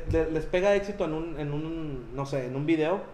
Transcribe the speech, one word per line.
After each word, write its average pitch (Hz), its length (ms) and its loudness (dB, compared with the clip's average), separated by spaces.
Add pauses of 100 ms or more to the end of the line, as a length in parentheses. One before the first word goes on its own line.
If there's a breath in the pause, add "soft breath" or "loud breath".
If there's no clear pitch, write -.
(140)
les, 160 180 2
les 156 140 0
pega 196 300 4
éxito 202 300 0
en 156 80 0
un, 160 260 -4
en 147 120 -2
un, 147 640 -4
no 139 100 -2
sé, 135 200 -2
en 127 100 -4
un 147 100 -2
video, 165 360 4 (120)